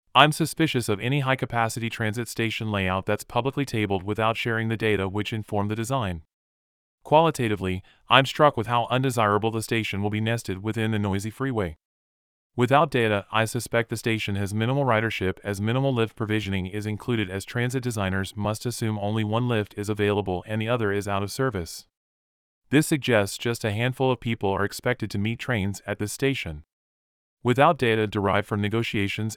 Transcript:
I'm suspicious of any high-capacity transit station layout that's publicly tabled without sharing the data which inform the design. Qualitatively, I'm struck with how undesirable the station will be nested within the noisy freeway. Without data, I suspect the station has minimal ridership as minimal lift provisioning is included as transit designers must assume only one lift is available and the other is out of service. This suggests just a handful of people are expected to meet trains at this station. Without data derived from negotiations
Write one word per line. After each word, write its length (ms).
I'm 200
suspicious 560
of 100
any 220
high-capacity 680
transit 380
station 420
layout 360
that's 180
publicly 400
tabled 400
without 320
sharing 320
the 80
data 320
which 240
inform 380
the 60
design. 480
Qualitatively, 760
I'm 160
struck 320
with 100
how 220
undesirable 600
the 100
station 420
will 60
be 100
nested 420
within 300
the 80
noisy 300
freeway. 480
Without 340
data, 400
I 140
suspect 440
the 60
station 400
has 180
minimal 300
ridership 640
as 160
minimal 320
lift 240
provisioning 480
is 200
included 440
as 160
transit 360
designers 540
must 300
assume 340
only 240
one 240
lift 300
is 100
available 580
and 160
the 60
other 240
is 160
out 160
of 80
service. 560
This 160
suggests 520
just 260
a 80
handful 400
of 80
people 300
are 160
expected 460
to 60
meet 220
trains 480
at 120
this 120
station. 540
Without 360
data 260
derived 420
from 140
negotiations 760